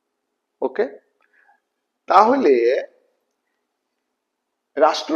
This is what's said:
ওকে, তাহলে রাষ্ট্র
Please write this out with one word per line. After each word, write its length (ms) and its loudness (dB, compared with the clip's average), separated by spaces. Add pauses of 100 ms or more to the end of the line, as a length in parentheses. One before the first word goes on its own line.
(640)
ওকে, 240 -6 (1200)
তাহলে 480 2 (2250)
রাষ্ট্র 400 -2